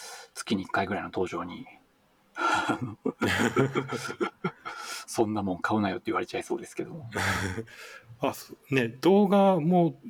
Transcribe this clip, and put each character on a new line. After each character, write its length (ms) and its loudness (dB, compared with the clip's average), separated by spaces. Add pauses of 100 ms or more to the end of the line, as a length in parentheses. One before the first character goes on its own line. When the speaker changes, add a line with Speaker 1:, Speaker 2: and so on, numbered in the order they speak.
(340)
Speaker 1:
月 220 -2
に 80 -2
一 60 -10
回 180 0
ぐ 60 -4
ら 80 -2
い 20 -8
の 60 -10
登 200 -2
場 140 -6
に、 240 -12 (680)
<laughs> 520 0 (2250)
「そ 200 0
ん 100 -2
な 80 -2
も 120 -2
ん 40 -10
買 180 0
う 40 2
な 100 2
よ」 60 -4
っ 20 -8
て 80 -14
言 80 -2
わ 60 0
れ 40 -4
ち 100 -8
ゃ 40 -2
い 40 -6
そ 120 -4
う 40 -6
で 60 -10
す 100 -18
け 80 -6
ど 100 -10
も。 160 -12 (560)
Speaker 2:
<laughs> 560 -20
あ、 120 0
そ-、 220 -16 (160)
ね、 160 4
動 400 6
画 320 6
も 400 4 (100)